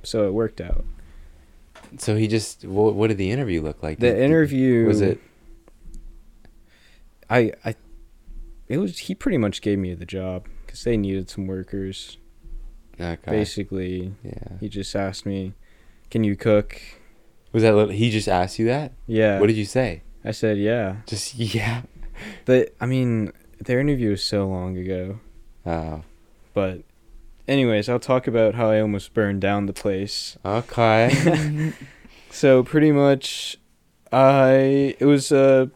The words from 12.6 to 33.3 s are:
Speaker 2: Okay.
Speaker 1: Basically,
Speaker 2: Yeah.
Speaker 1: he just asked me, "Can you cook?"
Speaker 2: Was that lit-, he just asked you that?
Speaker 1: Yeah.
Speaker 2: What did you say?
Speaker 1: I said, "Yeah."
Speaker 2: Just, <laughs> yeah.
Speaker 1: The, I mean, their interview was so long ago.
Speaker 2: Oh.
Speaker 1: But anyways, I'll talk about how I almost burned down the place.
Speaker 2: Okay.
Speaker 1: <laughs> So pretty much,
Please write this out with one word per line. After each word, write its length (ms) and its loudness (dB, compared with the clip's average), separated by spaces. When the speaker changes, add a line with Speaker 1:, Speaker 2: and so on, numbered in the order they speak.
Speaker 2:
Okay. 320 -8
Speaker 1:
Basically, 840 -6
Speaker 2:
Yeah. 360 -14
Speaker 1:
he 100 -10
just 260 -10
asked 300 -6
me, 280 -6
"Can 120 0
you 120 0
cook?" 440 0
Speaker 2:
Was 120 2
that 120 6
lit-, 160 4
he 180 0
just 180 -2
asked 320 0
you 80 2
that? 260 -2
Speaker 1:
Yeah. 320 2
Speaker 2:
What 80 6
did 100 4
you 80 -4
say? 360 -2
Speaker 1:
I 60 -4
said, 260 -2
"Yeah." 400 -2
Speaker 2:
Just, 280 -10
<laughs> 200 -4
yeah. 260 -2
Speaker 1:
The, 340 4
I 60 -6
mean, 460 -2
their 200 -2
interview 320 0
was 120 -4
so 240 -2
long 300 -6
ago. 420 -6
Speaker 2:
Oh. 380 -6
Speaker 1:
But 300 -4
anyways, 420 2
I'll 100 0
talk 280 0
about 280 2
how 140 0
I 100 4
almost 340 -4
burned 280 0
down 240 0
the 80 -6
place. 720 -6
Speaker 2:
Okay. 1300 2
Speaker 1:
<laughs> 60 -18
So 340 6
pretty 280 4
much, 640 2